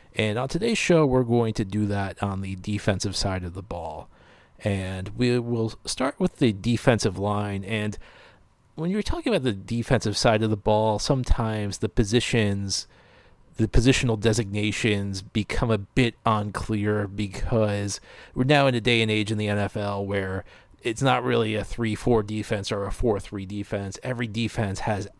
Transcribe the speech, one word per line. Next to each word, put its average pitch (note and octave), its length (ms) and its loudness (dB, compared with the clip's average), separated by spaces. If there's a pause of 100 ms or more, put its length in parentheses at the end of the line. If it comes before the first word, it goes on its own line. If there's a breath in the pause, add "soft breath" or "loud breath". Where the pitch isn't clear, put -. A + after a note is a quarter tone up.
(160 loud breath)
And A2 200 0
on C3 120 -4
today's G#3+ 300 0
show, D#3+ 280 4
we're B2+ 160 4
going A#2 320 2
to A#2 100 -2
do G#2 220 -2
that G2+ 340 -4
on G2 200 -2
the F#2+ 160 -6
defensive G2+ 580 -2
side F#2 300 -2
of F2 100 -10
the F#2 80 -10
ball. E2 460 -10 (560 soft breath)
And F#2+ 460 -4
we B2 280 2
will A#2 360 -2 (100)
start - 340 -4
with F3+ 200 -2
the A#2+ 140 4
defensive G#2+ 640 2
line. G2+ 460 -2
And G#2+ 340 -4 (800 loud breath)
when D#3+ 160 -4
you're G#3 100 -2
talking C4 320 -2
about D3+ 120 0
the A#2+ 80 2
defensive A2 640 -2
side A2 260 4
of A2 80 2
the G#2+ 60 2
ball, G#2+ 420 2
sometimes A2 800 0
the G#2+ 100 -2
positions, G#2 1000 0 (680 soft breath)
the A2 100 2
positional A#2+ 500 4
designations G#2 1040 0
become A2+ 480 -2
a G#2+ 80 2
bit A#2 380 0 (100)
unclear G#2 800 0
because G2+ 920 -2 (340 loud breath)
we're C3 80 0
now C#3+ 240 4
in B2+ 80 2
a A#2 60 0
day A#2 220 4
and A2 80 2
age G#2+ 200 0
in G#2+ 80 -2
the G#2+ 80 -2
N G#2 120 0
F G#2 180 -2
L G2+ 280 -4
where F#2+ 400 -4 (380 loud breath)
it's A2+ 200 -4
not B2+ 200 2
really A#2 340 0
a G2+ 60 -2
three A2 320 -2
four A#2 280 2
defense G#2 500 -4
or G2+ 140 -4
a G2+ 40 -6
four G#2 300 0
three G2 240 -8
defense. G2 580 -6
Every B2 240 -6
defense G#2 540 -2
has G2+ 280 -4 (120)